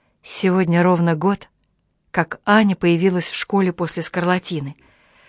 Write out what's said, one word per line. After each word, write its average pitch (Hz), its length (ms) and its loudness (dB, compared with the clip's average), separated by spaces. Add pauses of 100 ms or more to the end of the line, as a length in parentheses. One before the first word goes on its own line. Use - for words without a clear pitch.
(220)
Сегодня 180 600 0
ровно 170 320 2
год, 190 340 -2 (640)
как - 340 -4
Аня 208 320 4
появилась 175 540 2
в - 60 -8
школе 190 360 -2
после 170 300 -6
скарлатины. 175 760 -4 (520)